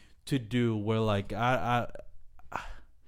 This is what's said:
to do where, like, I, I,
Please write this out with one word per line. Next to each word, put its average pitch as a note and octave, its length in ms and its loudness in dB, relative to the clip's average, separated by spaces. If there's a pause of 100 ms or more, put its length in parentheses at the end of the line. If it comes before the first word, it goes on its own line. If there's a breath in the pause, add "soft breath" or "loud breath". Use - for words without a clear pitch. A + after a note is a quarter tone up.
(260 soft breath)
to C#3 140 2
do A#2 360 2
where, A2 240 2
like, G2+ 320 2
I, A#2+ 560 2 (640)
I, - 80 -4 (480 loud breath)